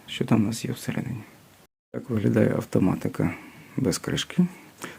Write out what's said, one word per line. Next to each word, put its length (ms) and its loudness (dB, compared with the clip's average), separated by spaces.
що 180 -6
там 180 4
у 40 2
нас 180 -4
є 80 -4
всередині. 480 -6
Так 180 -10
виглядає 440 4
автоматика 800 0
без 220 2
кришки. 480 0